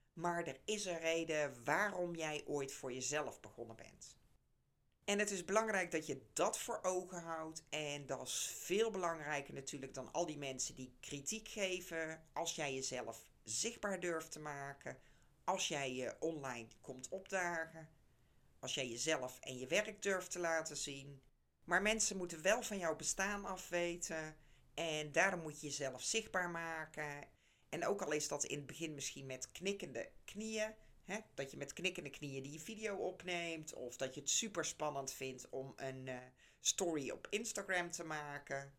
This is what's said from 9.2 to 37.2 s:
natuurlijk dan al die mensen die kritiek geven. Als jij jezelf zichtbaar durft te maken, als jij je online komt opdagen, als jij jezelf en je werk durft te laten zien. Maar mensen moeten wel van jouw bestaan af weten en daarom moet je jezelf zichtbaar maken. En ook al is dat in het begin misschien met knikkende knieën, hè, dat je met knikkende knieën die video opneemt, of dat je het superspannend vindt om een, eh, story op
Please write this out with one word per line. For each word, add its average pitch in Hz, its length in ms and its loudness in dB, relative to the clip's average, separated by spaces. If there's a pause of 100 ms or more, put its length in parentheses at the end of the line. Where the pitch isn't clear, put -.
natuurlijk 135 400 -6
dan 127 180 -6
al 170 140 4
die 151 120 -4
mensen 135 360 -2
die 131 260 -10
kritiek 214 480 -4
geven. 170 840 -2
Als 160 220 0
jij 143 200 0
jezelf 123 520 -4 (160)
zichtbaar 196 580 0
durft 165 320 0
te 151 80 -8
maken, 139 600 -6 (440)
als 185 240 4
jij 139 260 2
je 127 240 0
online 135 500 -2 (120)
komt 131 280 -8
opdagen, 170 800 -2 (720)
als - 160 -2
jij 131 140 2
jezelf 127 520 0
en 127 180 -6
je 127 80 -6
werk 208 360 2
durft 185 280 2
te - 80 -4
laten 165 380 2
zien. 139 460 -6 (420)
Maar 180 180 4
mensen 214 340 4
moeten 175 260 -4
wel 214 200 8
van 202 160 -2
jouw 165 180 2
bestaan 202 480 0
af 185 240 -6
weten 170 680 0 (380)
en 156 380 0
daarom 180 280 6
moet 156 200 -6
je 151 60 -4
jezelf 131 360 -2
zichtbaar 196 480 2
maken. 160 760 -4 (400)
En 165 180 0
ook 202 160 2
al 156 100 0
is 151 160 2
dat 147 160 0
in - 120 -2
het 143 100 -4
begin 156 280 -6
misschien 135 320 -6
met 131 260 -6
knikkende 175 580 -2 (140)
knieën, 220 500 -2 (300)
hè, 196 140 -4 (160)
dat 135 160 -4
je - 60 -10
met 139 160 -6
knikkende 175 380 -2
knieën 135 320 -4
die 147 180 -8
video 214 360 -4
opneemt, 175 800 -2
of 123 220 -6
dat 131 180 -2
je 147 60 -8
het - 100 0
superspannend 147 800 0
vindt 131 360 -6
om 135 280 -4
een, 131 320 -4
eh, 127 80 -2 (440)
story 156 500 4
op - 200 -6